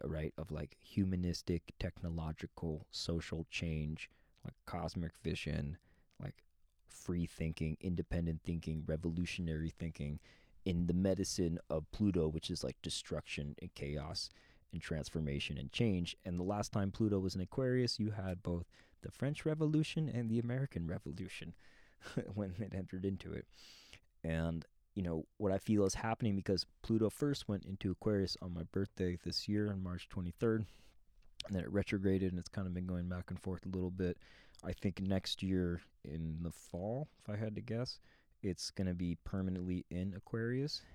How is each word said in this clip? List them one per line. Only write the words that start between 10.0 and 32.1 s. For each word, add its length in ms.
in 220
the 80
medicine 640
of 220
Pluto, 360
which 220
is, 140
like, 180
destruction 800
and 120
chaos 560
and 80
transformation 760
and 140
change. 540
And 120
the 60
last 300
time 180
Pluto 280
was 160
in 40
Aquarius, 600
you 120
had 320
both 220
the 80
French 360
Revolution 640
and 200
the 100
American 460
Revolution 680
<laughs> 380
when 260
it 160
entered 300
into 260
it. 140
And, 400
you 100
know, 220
what 160
I 40
feel 280
is 80
happening, 420
because 300
Pluto 280
first 380
went 160
into 280
Aquarius 500
on 120
my 100
birthday 600
this 240
year 240
on 100
March 280
twenty-third, 560
and 80
then 80
it 80
retrograded, 600